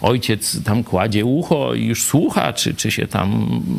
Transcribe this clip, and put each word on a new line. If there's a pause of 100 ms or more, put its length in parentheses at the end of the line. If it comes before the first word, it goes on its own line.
ojciec
tam
kładzie
ucho
i
już
słucha,
czy,
czy
się
tam (180)